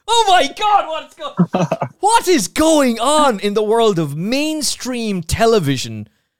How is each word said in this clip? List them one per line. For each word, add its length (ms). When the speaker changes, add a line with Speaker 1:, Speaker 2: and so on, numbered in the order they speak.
Speaker 1:
Oh 200
my 300
God, 300
what's 260
go-, 800
Speaker 2:
<laughs> 60
Speaker 1:
what 280
is 200
going 520
on 400
in 140
the 80
world 380
of 180
mainstream 1040
television 880